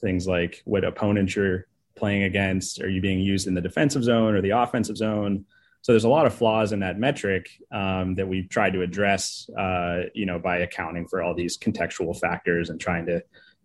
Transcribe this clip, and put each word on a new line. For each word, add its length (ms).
things 240
like 400
what 180
opponents 520
you're 320
playing 280
against. 580
Are 80
you 120
being 180
used 280
in 60
the 80
defensive 420
zone 300
or 80
the 100
offensive 460
zone? 480
So 80
there's 140
a 40
lot 160
of 80
flaws 380
in 80
that 200
metric, 500
um, 440
that 120
we've 220
tried 240
to 80
address, 760
uh, 460
you 100
know, 140
by 180
accounting 500
for 140
all 140
these 220
contextual 600
factors 500
and 100
trying 260
to 180